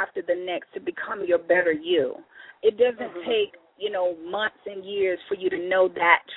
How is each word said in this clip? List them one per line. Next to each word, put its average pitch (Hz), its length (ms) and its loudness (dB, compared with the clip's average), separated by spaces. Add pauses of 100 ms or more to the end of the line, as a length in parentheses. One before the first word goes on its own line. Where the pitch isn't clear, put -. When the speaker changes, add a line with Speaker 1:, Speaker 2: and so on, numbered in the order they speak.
Speaker 1:
after 196 200 -4
the 180 240 -4
next - 280 -8
to 190 60 -10
become 190 480 -8
your 175 120 4
better 175 320 2
you, 156 440 0 (460)
it 214 160 2
doesn't 233 220 2 (120)
Speaker 2:
Mm-hmm. 175 180 -8
Speaker 1:
take, 214 240 0 (240)
you 202 140 -6
know, 180 240 -2 (140)
months 208 360 -4
and 196 200 -12
years 190 420 -2
for 196 80 -4
you 185 140 -2
to 180 180 -2
know 185 220 6
that 175 300 4 (180)